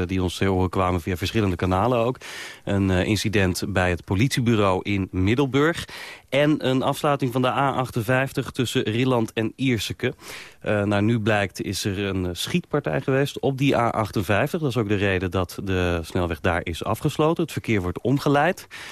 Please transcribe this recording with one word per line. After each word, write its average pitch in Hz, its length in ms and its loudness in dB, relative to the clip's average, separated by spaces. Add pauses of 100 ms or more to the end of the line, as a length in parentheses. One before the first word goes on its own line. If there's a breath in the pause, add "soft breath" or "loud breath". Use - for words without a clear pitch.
die 92 180 0
ons 90 140 -2
te 98 80 0
horen 92 240 2
kwamen 92 320 0
via 92 160 -4
verschillende 98 380 0
kanalen 95 440 2
ook. 123 180 0 (460 loud breath)
Een, 98 260 0
eh, 92 200 2
incident 98 580 0
bij 92 220 0
het 87 160 -2
politiebureau 104 800 2
in 98 280 -2
Middelburg. 131 760 2 (440 loud breath)
En 147 380 2
een 131 140 2
afsluiting 139 500 0
van 127 100 0
de 127 60 4
A 127 240 2
achtenvijftig 123 800 -2
tussen 120 320 -2
Rieland 117 500 0
en 110 220 -2
Ierseke. 123 580 -2 (480 loud breath)
Eh, 104 220 0
nou, 101 180 2
nu 113 180 2
blijkt 104 420 0
is - 240 -4
er 98 140 -2
een, 95 260 -2
eh, 87 80 -4
schietpartij 147 680 -2
geweest 139 380 0
op 135 180 0
die 139 200 2
A 117 120 2
achtenvijftig. 110 720 0
Dat 156 100 -2
is 117 80 -2
ook 107 100 0
de 104 80 0
reden 95 360 0
dat 92 320 -2
de 90 400 0
snelweg 85 360 -2
daar 87 240 0
is 85 200 -6
afgesloten. 156 600 0
Het - 80 -6
verkeer 107 300 0
wordt 90 200 -4
omgeleid. 143 640 2 (240 loud breath)